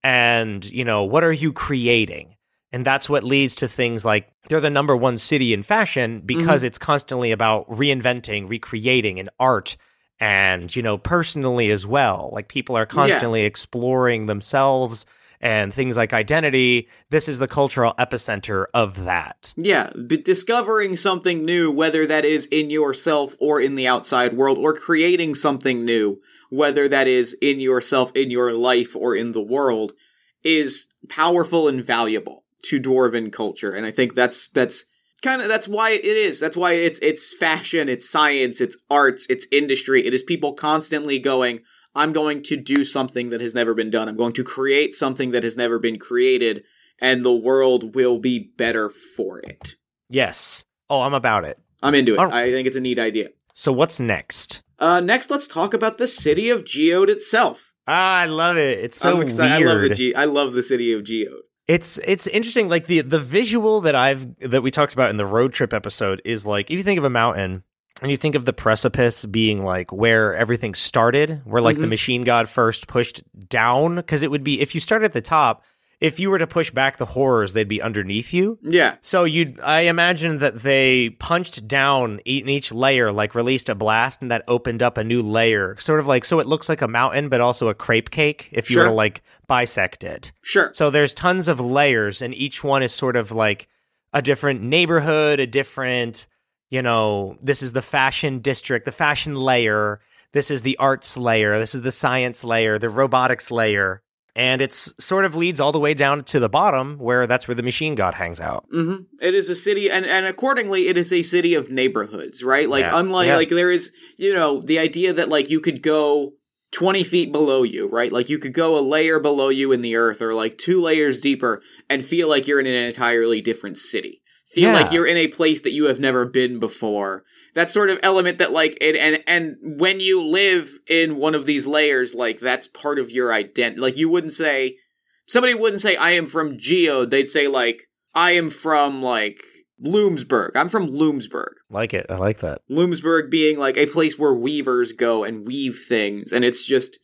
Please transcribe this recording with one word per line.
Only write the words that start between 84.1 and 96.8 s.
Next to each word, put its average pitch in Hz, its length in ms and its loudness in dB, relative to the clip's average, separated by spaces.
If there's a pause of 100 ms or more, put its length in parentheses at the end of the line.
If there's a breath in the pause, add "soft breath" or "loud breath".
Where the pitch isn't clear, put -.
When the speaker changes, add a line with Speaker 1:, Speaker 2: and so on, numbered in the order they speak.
Speaker 1:
and 123 80 -6
that 113 180 -2
opened 120 340 -2
up 120 140 0
a 110 80 -4
new 117 180 0
layer, 107 560 0
sort 156 220 0
of 139 60 -4
like, 131 180 2
so 165 160 0
it 117 80 -2
looks 151 220 -2
like 156 120 -2
a 120 60 -2
mountain, 131 400 0
but 127 140 2
also 120 260 2
a 104 60 -2
crepe - 360 -2
cake 151 400 -2
if - 200 -6
you 120 80 4
were 165 60 6
Speaker 2:
Sure. 180 40 4
Speaker 1:
to, 113 60 2
like, 107 280 0 (240 soft breath)
bisect 123 560 -2
it. - 300 -12 (100)
Speaker 2:
Sure. - 300 0
Speaker 1:
So 151 160 2
there's 143 240 2
tons 180 360 0
of 135 120 -2
layers, 123 640 0
and 123 120 -10
each 135 300 -8
one 135 180 2
is 123 120 -2
sort 127 220 -2
of, 110 140 -2
like, 110 380 0 (460)
a 139 80 0
different 135 400 0
neighborhood, 156 760 2
a 131 80 0
different, 123 800 -4 (440)
you 131 100 -2